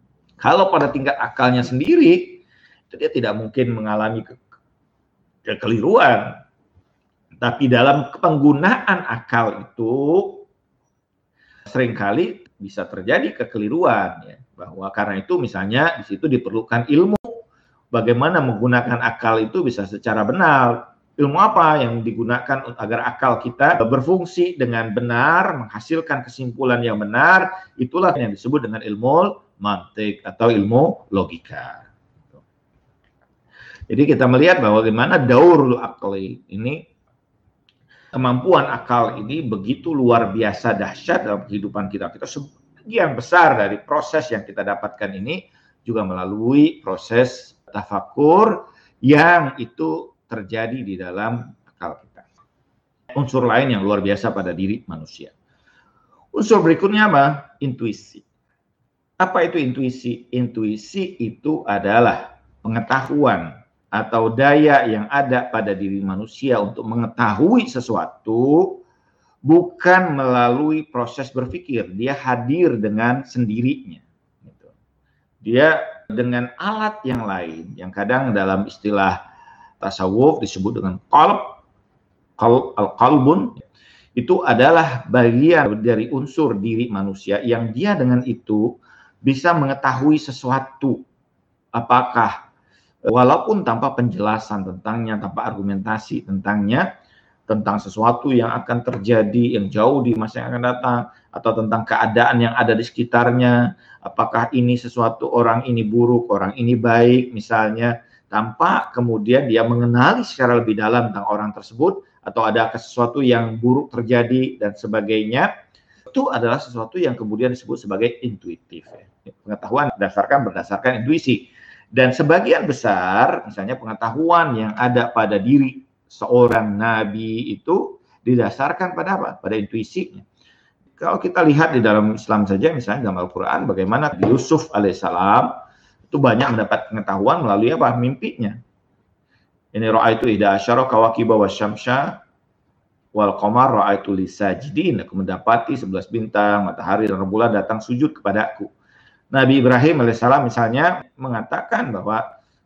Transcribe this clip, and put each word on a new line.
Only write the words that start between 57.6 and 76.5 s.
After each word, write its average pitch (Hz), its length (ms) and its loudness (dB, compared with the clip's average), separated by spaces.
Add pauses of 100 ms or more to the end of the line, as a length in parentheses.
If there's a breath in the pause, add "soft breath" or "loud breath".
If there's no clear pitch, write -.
Apa 185 320 0
itu 175 80 -4
intuisi? 127 720 -6
Intuisi 117 880 -6
itu 147 480 -6
adalah 104 720 0 (240)
pengetahuan 113 960 -2 (320)
atau 113 400 0
daya 139 560 4
yang 107 240 -4
ada 127 400 -2
pada 104 240 -2
diri 98 320 -6
manusia 107 560 -2
untuk 101 240 -6
mengetahui 117 800 0
sesuatu 123 1120 -2 (640 soft breath)
bukan 180 720 4
melalui 135 800 0
proses 123 400 -8
berpikir. 123 640 -6
Dia 127 160 -4
hadir 131 640 0
dengan 113 480 -2
sendirinya. 123 720 -4 (480)
Gitu. - 240 -20 (720)
Dia 139 400 4 (240)
dengan 123 560 -4